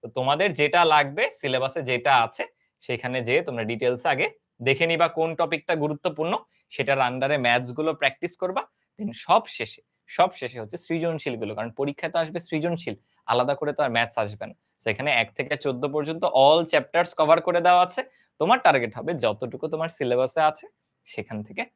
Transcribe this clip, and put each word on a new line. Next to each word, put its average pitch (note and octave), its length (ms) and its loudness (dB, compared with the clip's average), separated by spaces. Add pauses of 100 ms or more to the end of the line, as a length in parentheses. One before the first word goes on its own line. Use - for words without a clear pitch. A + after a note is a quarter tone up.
তো A#2+ 60 -16 (100)
তোমাদের D3 320 2 (100)
যেটা D3 220 4 (140)
লাগবে, D3 300 2 (160)
সিলেবাসে C3 400 -2 (100)
যেটা B2 220 2 (120)
আছে, - 180 -8 (440)
সেখানে B2+ 400 -4
যেয়ে C3+ 220 2
তোমরা A#2 220 -6
ডিটেলস B2 320 -2 (100)
আগে C3+ 140 0 (400)
দেখে C3+ 240 2
নিবা E3 160 2 (120)
কোন D#3+ 120 0 (100)
টপিকটা D#3+ 420 -2
গুরুত্বপূর্ণ, D3+ 500 -4 (420)
সেটার C3+ 240 0 (100)
under-এ C3+ 380 0
ম্যাথস B2 320 2
গুলো D#3 120 -2 (100)
প্র্যাকটিস C#3+ 320 -2 (100)
করবা। F#3 200 -4 (340)
Then G#3+ 120 -8 (160)
সব G#3 180 4 (140)
শেষে, - 240 -10 (360)
সব F#3 140 4 (100)
শেষে B2 220 -10
হচ্ছে A2 220 -12
সৃজনশীল D#3+ 560 -4
গুলো, G#2+ 180 -6
কারণ A2+ 120 -6 (100)
পরীক্ষায় C#3+ 340 -4
তো E3+ 80 0
আসবে D#3+ 160 -6 (100)
সৃজনশীল, D#3+ 460 -4 (380)
আলাদা B2 280 2
করে D3 160 -4
তো - 100 -4
আর B2 100 0
ম্যাথস A#2 280 0
আসবে G#2 260 -10
না। - 40 -20 (260)
So - 120 -8
এখানে C3+ 180 -2 (120)
এক A#2 140 -2
থেকে C#3+ 180 -4 (100)
চোদ্দ B2+ 180 -2 (120)
পর্যন্ত D#3 280 -4 (200)
all D3+ 160 8 (140)
chapters E3+ 460 2
cover D#3+ 280 6
করে F3 200 2
দেওয়া F3+ 200 6
আছে। F#3 160 -8 (380)
তোমার G#3 260 4
টার্গেট B2 320 4
হবে B2+ 140 -6 (120)
যতটুকু A2+ 480 -2
তোমার D#3+ 240 -4
সিলেবাসে B2+ 440 0 (100)
আছে D#3 160 -14 (460)
সেখান G#2+ 340 -10
থেকে G#2+ 160 -10 (140)